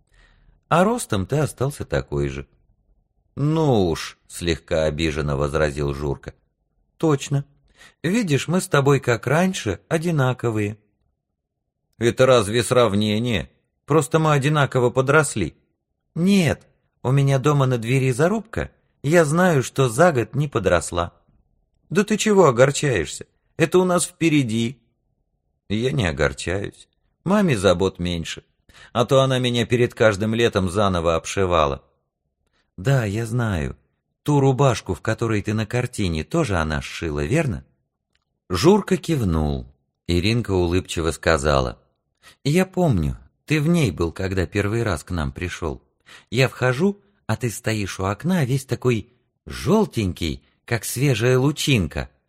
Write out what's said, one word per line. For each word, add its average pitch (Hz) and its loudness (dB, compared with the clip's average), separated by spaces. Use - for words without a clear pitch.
"А 170 4
ростом 147 -2
ты 139 -2
остался 139 -4
такой 71 -4
же". 67 -10
"Ну 139 2
уж", - -6
слегка 82 -2
обиженно 76 -2
возразил 71 -2
Журка. 69 -8
"Точно. 143 -2
Видишь, 170 0
мы 180 0
с - -6
тобой, 139 2
как 120 -2
раньше, 170 -2
одинаковые". 127 -2
"Это 117 2
разве 117 4
сравнение? 107 0
Просто 151 2
мы 156 2
одинаково 135 2
подросли". 131 0
"Нет, 175 2
у 123 -2
меня 139 2
дома 139 2
на 127 0
двери 131 0
зарубка, 156 -2
я 160 4
знаю, 160 2
что 131 0
за 151 4
год 117 -2
не 143 -2
подросла". 87 -2
"Да 185 0
ты 214 -2
чего 196 4
огорчаешься? 127 0
Это 165 2
у 185 4
нас 180 0
впереди". 127 -2
"Я 117 -2
не 123 0
огорчаюсь. 76 -4
Маме 180 0
забот 92 0
меньше. 87 -6
А 117 0
то 135 4
она 131 2
меня 120 0
перед 120 0
каждым 110 2
летом 107 2
заново 87 0
обшивала". 80 0
"Да, 127 0
я 110 -4
знаю. 104 -4
Ту 147 2
рубашку, 131 2
в - -16
которой 110 -2
ты 107 -4
на 107 -2
картине, 95 -2
тоже 131 -2
она 78 -2
сшила, 73 -6
верно?" 107 -2
Журка 175 2
кивнул. 80 -2
Иринка 98 0
улыбчиво 87 -2
сказала: 71 0
"Я 170 2
помню, 107 -2
ты 151 0
в 147 0
ней 165 2
был, 82 -4
когда 95 -4
первый 104 -2
раз 95 -4
к - -14
нам 78 -4
пришел. 85 -8
Я 120 2
вхожу, 135 -2
а 110 -4
ты 120 -4
стоишь 107 -6
у 95 -4
окна, 147 -2
весь 135 -2
такой 117 -2
желтенький, 90 -2
как - -6
свежая 127 0
лучинка. 127 0